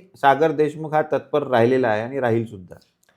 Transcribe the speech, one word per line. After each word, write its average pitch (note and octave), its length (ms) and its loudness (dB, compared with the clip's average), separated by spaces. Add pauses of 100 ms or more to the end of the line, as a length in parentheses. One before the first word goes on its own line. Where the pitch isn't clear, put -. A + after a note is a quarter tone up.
(160)
सागर C#3 360 2
देशमुख D3+ 380 -2
हा D#3 120 0
तत्पर C#3+ 400 -4
राहिलेला B2+ 460 2
आहे G#2+ 140 -2
आणि C3 180 -8
राहील A#2 260 -2
सुद्धा. F#2 300 -20 (400)